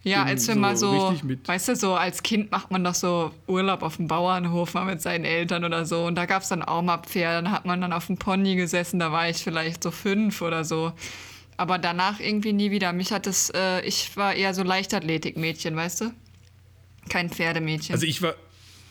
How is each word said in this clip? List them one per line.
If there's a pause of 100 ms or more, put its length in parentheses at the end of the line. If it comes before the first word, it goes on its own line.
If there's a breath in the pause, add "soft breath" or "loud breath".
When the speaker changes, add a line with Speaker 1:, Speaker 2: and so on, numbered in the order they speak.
Speaker 1:
Ja,
Speaker 2:
Bin
Speaker 1:
als
wir
Speaker 2:
so
Speaker 1:
mal
so,
Speaker 2:
richtig
mit
Speaker 1:
weißt
du,
so
als
Kind
macht
man
doch
so (160)
Urlaub
auf
dem
Bauernhof
mal
mit
seinen
Eltern
oder
so.
Und
da
gab's
dann
auch
mal
Pferde,
dann
hat
man
dann
auf
dem
Pony
gesessen,
da
war
ich
vielleicht
so
fünf
oder
so. (680 loud breath)
Aber
danach
irgendwie
nie
wieder.
Mich
hat
das,
äh,
ich
war
eher
so
Leichtathletik-Mädchen,
weißt
du? (960)
Kein
Pferdemädchen.
Speaker 2:
Also
ich
war, (560 loud breath)